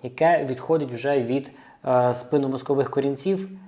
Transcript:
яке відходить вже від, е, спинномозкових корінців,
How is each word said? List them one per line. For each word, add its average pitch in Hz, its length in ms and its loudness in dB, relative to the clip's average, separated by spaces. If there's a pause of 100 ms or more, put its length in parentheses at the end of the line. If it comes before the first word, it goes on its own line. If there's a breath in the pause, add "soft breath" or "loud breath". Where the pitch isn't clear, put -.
яке 147 420 2
відходить 135 460 -2
вже 135 300 0
від, 131 300 -2 (340 loud breath)
е, 123 280 4
спинномозкових 135 760 0
корінців, 185 600 -2 (180)